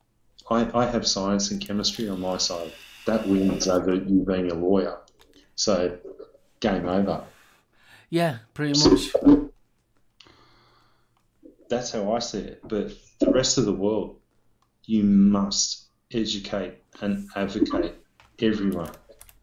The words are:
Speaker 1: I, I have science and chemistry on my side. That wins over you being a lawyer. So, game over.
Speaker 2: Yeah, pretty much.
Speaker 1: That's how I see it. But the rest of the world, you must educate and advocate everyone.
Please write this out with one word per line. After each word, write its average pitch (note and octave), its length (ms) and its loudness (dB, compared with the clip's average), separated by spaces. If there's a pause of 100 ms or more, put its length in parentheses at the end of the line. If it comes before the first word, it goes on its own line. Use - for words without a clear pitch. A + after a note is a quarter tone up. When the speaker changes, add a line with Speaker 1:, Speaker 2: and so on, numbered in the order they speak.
(520)
Speaker 1:
I, A#2 240 0
I A#2+ 100 2
have A#2 220 -2
science G2 420 -2
and G2 100 -6
chemistry G#2 500 -4
on F#2 100 -6
my F#2 180 -4
side. E2+ 360 -6 (340)
That G#2+ 200 0
wins F#2+ 400 2
over F2+ 280 2
you F#2+ 320 2
being F#2 240 0
a - 20 -4
lawyer. F2+ 460 0 (560)
So, F2+ 420 0 (640)
game F2+ 280 0
over. F#2 360 0 (880)
Speaker 2:
Yeah, E3 260 0 (160)
pretty D3 340 2
much. - 280 2 (2500)
Speaker 1:
That's A#2+ 200 -4
how G#2 220 -4
I A#2 80 0
see - 200 -6
it. - 280 -12
But G#2 240 -4 (280)
the - 120 0
rest C3 260 2
of B2 60 2
the G#2 80 0
world, G2 480 -2 (640)
you G#2+ 220 2
must G2+ 800 4 (260)
educate G#2 720 -6 (160)
and G2+ 360 -4
advocate - 600 -2 (440)
everyone. G2 520 0 (520)